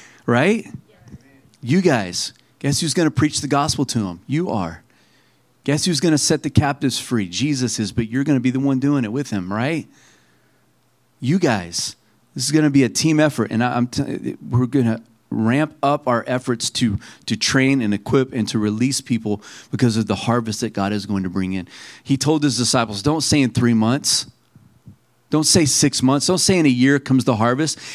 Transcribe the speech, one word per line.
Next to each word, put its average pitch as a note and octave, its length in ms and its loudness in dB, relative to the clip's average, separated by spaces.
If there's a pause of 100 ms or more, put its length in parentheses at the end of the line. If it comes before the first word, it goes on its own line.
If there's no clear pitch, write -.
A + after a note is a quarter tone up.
(280)
Right? D3+ 400 2 (920)
You D3+ 200 2
guys. A2+ 520 0 (260)
Guess C#3+ 200 -2
who's D#3 140 -2
gonna E3 180 2
preach - 300 0
the D3 60 -6
gospel C#3+ 380 0
to G#2+ 220 -2
'em? F2 200 -10
You D#3+ 220 -4
are. E2 340 -6 (800)
Guess D3 220 -2
who's D#3+ 140 0
gonna D#3 180 2
set - 260 0
the D3+ 60 -4
captives C#3+ 500 0
free? G#2+ 280 -2
Jesus B2 520 -2
is, G2 120 -2
but A#2 180 -4
you're C3 140 -2
gonna C#3+ 160 2
be B2 120 0
the C3 80 -2
one C3+ 200 0
doing C#3+ 240 2
it G#2 80 -4
with C3+ 200 -4
him, F#2+ 200 -4
right? C3 360 -2 (1300)
You D#3+ 200 0
guys. G2+ 560 -2 (400)
This B2+ 100 -6
is C#3 60 -4
gonna D3+ 180 4
be C#3 140 6
a A#2+ 60 2
team D#3 300 2
effort, C#3 320 0
and A2 120 0
I, B2 120 0
I'm A#2+ 120 0
t-, - 500 -6 (100)
we're B2 200 0
gonna A#2 340 0 (300)
ramp B2 500 0
up C#3+ 260 0
our A#2 200 2
efforts B2+ 420 -4
to, G#2+ 300 0 (260)
to A2 120 -4
train C3+ 440 2
and G#2 120 0
equip C3 400 0
and G#2+ 160 -2
to A2+ 100 -2
release A2 400 -2
people A2 420 -4 (300)
because A#2 240 2
of A2+ 120 0
the G#2 80 -2
harvest A2+ 440 -2
that A2 140 -4
God G2+ 180 -2
is G2+ 140 -4
going G2+ 180 -2
to F#2 60 -4
bring F#2+ 240 -4
in. F2+ 140 -8 (360)
He C3+ 140 0
told D3 260 0
his B2 140 0
disciples, A2+ 440 0
"Don't D3 200 0
say D3 200 2
in A#2+ 100 2
three A#2+ 220 2
months. A2+ 540 0 (1040)
Don't D3+ 140 2
say E3+ 180 4
six - 400 0
months. C3+ 240 2
Don't F3+ 100 2
say F#3 220 2
in D#3 60 4
a C#3 40 4
year C3 300 4
comes C3 240 2
the A#2+ 140 2
harvest." B2+ 420 0 (160)